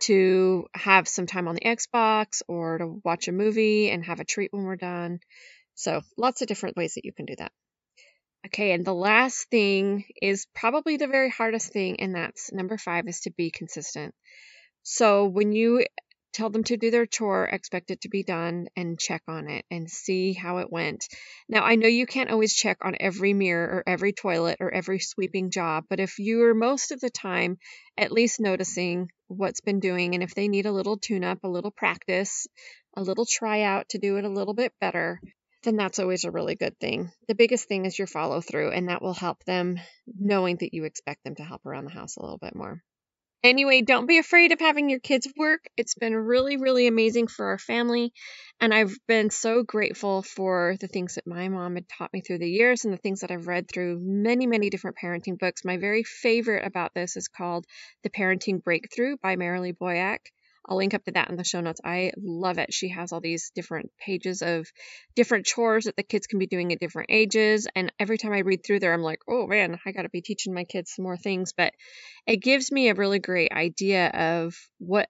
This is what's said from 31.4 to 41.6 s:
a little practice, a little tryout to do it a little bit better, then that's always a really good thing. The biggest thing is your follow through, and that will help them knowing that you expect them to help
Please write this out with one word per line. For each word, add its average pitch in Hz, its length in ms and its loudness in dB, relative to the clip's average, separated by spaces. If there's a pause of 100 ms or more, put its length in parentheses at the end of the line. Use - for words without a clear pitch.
a 190 40 -4
little 180 220 -4
practice, 185 760 -2 (480)
a 196 60 -6
little 190 220 -2
tryout 214 640 0
to 214 80 -6
do 202 180 0
it 202 80 -2
a 208 40 -2
little 196 260 -4
bit 240 260 -2
better, 175 400 -2 (440)
then 226 120 2
that's 202 240 0
always 185 240 0
a 170 80 -4
really 170 240 -2
good - 240 -4
thing. 175 320 -4 (160)
The 214 80 0
biggest 233 320 4
thing 190 160 -2
is 190 120 -4
your 196 120 -4
follow 156 320 -2
through, 151 320 -2
and 180 160 -2
that 175 120 -4
will 185 140 -4
help 175 300 -6
them 180 340 0 (400)
knowing 190 380 2
that 170 180 -6
you 160 80 -4
expect 147 400 -10
them - 140 -10
to 147 80 -14
help - 200 -14